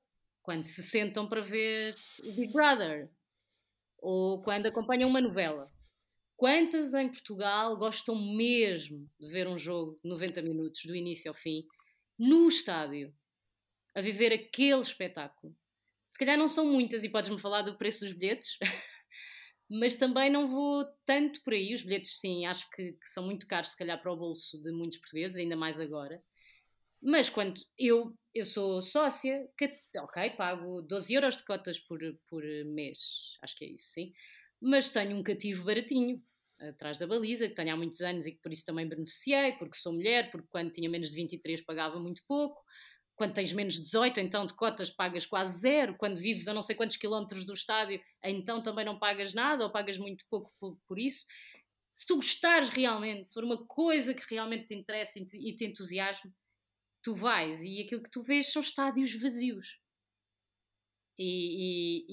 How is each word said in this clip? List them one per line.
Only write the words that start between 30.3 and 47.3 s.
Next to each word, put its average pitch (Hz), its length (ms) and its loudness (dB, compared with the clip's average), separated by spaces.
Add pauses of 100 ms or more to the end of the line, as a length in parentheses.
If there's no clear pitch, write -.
pago 180 500 -4
doze 185 320 -4
euros 269 240 4
de - 80 -12
cotas 190 340 -6
por, 165 200 -12 (300)
por 160 140 -8 (220)
mês, - 760 -8
acho - 140 -12
que 156 100 -14
é - 40 -12
isso, - 240 -12
sim. 175 180 -8 (500)
Mas 262 280 6
tenho 202 260 0
um 202 80 -4
cativo 202 400 -2
baratinho, 240 580 0 (380)
atrás 147 400 -10
da 170 80 -4
baliza, 226 400 0
que 226 80 -10
tenho 160 180 -2
há 160 40 -2
muitos 165 240 -6
anos 180 240 -2
e 160 80 -8
que - 80 -20
por 170 100 -10
isso 160 140 -6
também 165 220 -4
beneficiei, 254 640 0
porque 165 240 -10
sou 170 160 -4
mulher, 233 360 2
porque - 200 -12
quando 170 220 -4
tinha 165 180 -4
menos 170 200 -4
de 147 60 -8
vinte 170 180 -6
e 170 60 -8
três 165 220 -4
pagava 160 380 -4
muito 175 280 -8
pouco. 294 340 -2 (540)
Quando 202 180 -2
tens 196 200 0
menos 202 220 0
de 170 60 -2
dezoito, 233 380 4
então, 190 260 0
de - 100 -6
cotas 220 340 -2
pagas 175 360 -2
quase 185 340 -2
zero. 262 380 4
Quando 202 200 -2
vives 180 300 -2
a 208 60 -2
não 214 80 -2
sei 208 140 0
quantos - 200 -2
quilómetros 208 500 -4